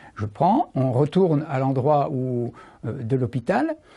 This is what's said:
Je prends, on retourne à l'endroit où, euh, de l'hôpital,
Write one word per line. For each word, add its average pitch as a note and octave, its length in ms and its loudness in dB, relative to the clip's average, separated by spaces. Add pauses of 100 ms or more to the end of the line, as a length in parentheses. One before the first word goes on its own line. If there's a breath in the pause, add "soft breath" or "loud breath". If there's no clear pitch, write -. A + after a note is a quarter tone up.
(160 loud breath)
Je G#2 100 -6
prends, G3+ 480 0
on C3 180 0
retourne D3+ 560 2
à C3+ 100 -4
l'endroit C3+ 540 2
où, B2 400 -4 (320 loud breath)
euh, A#2+ 180 -6
de A#2 140 -2
l'hôpital, F#3 600 -2 (200 loud breath)